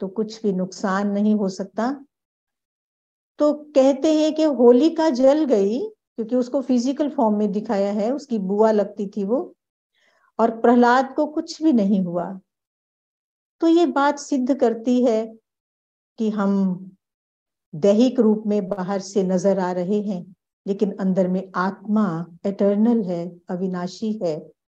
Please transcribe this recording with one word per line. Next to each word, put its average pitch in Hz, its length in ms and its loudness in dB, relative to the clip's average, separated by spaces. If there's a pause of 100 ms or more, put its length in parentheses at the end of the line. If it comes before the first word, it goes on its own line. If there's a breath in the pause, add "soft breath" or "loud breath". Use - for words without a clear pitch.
तो 190 80 -6
कुछ 214 340 -8
भी 202 100 0
नुकसान 190 560 -2
नहीं 208 260 2
हो 202 140 0
सकता। 220 560 -6 (1300)
तो 294 140 4
कहते 277 640 2
हैं 311 200 2
कि 311 80 0
होलिका 294 680 4
जल 269 340 2
गई 240 440 0
क्योंकि 233 480 -8
उसको 254 240 -2
physical 262 500 -2
form 220 260 0
में 208 160 0
दिखाया 202 400 -2
है, 214 200 -2
उसकी 254 260 -6
बुआ 202 320 2
लगती 208 360 -2
थी 196 180 -8
वो, 262 320 -4 (840)
और 226 220 0
प्रहलाद 247 540 4
को 302 120 0
कुछ - 360 -8
भी 311 100 4
नहीं 202 280 2
हुआ। 180 400 -6 (1200)
तो 330 60 2
ये 330 200 4
बात 285 320 2
सिद्ध 262 420 -2
करती 240 440 2
है 226 340 0 (800)
कि 220 120 -2
हम 196 480 0 (960)
दैहिक 214 460 2
रूप 214 260 2
में 208 220 -2
बाहर 196 320 -4
से 190 220 -4
नजर 185 360 0
आ 180 140 -2
रहे 180 280 -2
हैं, 196 340 -8 (320)
लेकिन 196 260 -2
अंदर 190 360 0
में 185 260 -4
आत्मा 190 720 -2 (200)
eternal 208 560 2
है, 175 460 -6
अविनाशी 185 760 -6
है, 160 280 -6 (220)